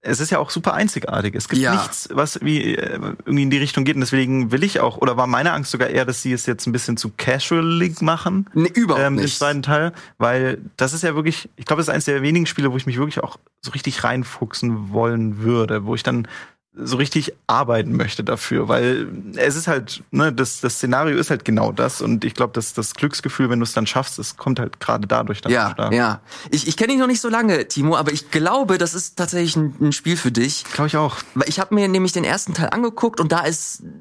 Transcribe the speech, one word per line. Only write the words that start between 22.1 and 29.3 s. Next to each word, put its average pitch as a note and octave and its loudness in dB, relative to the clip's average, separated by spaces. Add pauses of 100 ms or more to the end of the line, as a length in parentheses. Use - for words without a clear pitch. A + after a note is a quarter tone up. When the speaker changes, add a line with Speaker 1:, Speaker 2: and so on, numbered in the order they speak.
Speaker 1:
ich G#2+ -2
glaub, B2 0
dass - -4
das - -4
Glücksgefühl, C#3 -2
wenn A#2+ 2
du's A#2 0
dann A2+ 0
schaffst, - -2
das - -8
kommt C3 0
halt - -6
gerade G#2+ -2
dadurch G#2+ 0
dann - -2
Speaker 2:
Ja, A2+ 4
Speaker 1:
stark. A2 -2
Speaker 2:
ja. A2+ 2 (320)
Ich, D3+ 0
ich D3+ -2
kenn A3+ 2
dich C4+ 2
noch B3+ 4
nicht B3 2
so A#3+ -4
lange, A3 2
Timo, D3+ 2
aber D3+ 2
ich - -6
glaube, F#3 2
das E3+ 0
ist - -8
tatsächlich E3+ 0